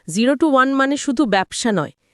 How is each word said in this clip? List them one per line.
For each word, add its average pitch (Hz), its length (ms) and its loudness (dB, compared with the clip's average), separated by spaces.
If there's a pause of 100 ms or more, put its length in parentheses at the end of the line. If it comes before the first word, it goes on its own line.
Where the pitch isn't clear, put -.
(100)
Zero 233 260 0
to 311 140 2
One 269 240 2
মানে 269 220 0
শুধু 277 300 -2
ব্যবসা 202 460 -2
নয়, 160 180 -2 (240)